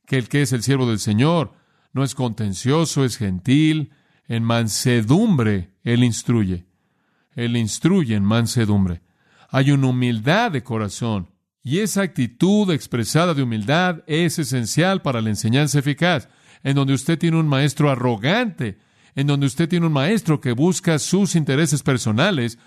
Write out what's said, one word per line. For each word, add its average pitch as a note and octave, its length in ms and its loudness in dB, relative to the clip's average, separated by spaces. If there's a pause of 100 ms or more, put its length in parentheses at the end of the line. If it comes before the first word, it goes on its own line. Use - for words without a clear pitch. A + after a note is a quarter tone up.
que C3+ 120 -2
el A#2 100 -4
que C#3+ 140 0
es B2+ 100 -2
el A#2+ 100 -2
siervo C3 240 0
del A2 120 0
Señor C#3 560 0 (380)
no C#3 120 -2
es C3+ 100 -4
contencioso, B2 880 -2
es B2 120 -2
gentil, C#3 760 0 (340)
en A#2 160 -4
mansedumbre A#2 1400 2
él A#2+ 220 2
instruye. A2 600 -2 (680)
Él A#2+ 220 -2
instruye A#2+ 580 0
en G2+ 100 0
mansedumbre. G#2 760 0 (460)
Hay C3+ 220 0
una C#3 160 2
humildad B2+ 640 0
de C3+ 120 -4
corazón, A2 680 -4 (320)
y C3 160 -2
esa G3 240 -2
actitud F#3 680 0
expresada D3+ 640 -2
de C#3 100 -2
humildad C#3 640 -2
es D#3+ 320 -2
esencial D3 640 -2
para A#2+ 220 -2
la A2 80 0
enseñanza C3 480 0
eficaz. D3 500 -2 (340)
En C#3 140 0
donde C#3 180 2
usted D#3+ 240 0
tiene E3 200 2
un D#3 100 2
maestro C#3+ 420 2
arrogante, B2+ 880 -2 (360)
en C#3 120 -2
donde C#3+ 200 2
usted D#3+ 220 0
tiene E3+ 180 0
un D#3+ 60 0
maestro D#3 480 0
que B2 120 -2
busca D#3+ 460 0
sus F#3 360 0
intereses C#3+ 480 0
personales, B2 840 0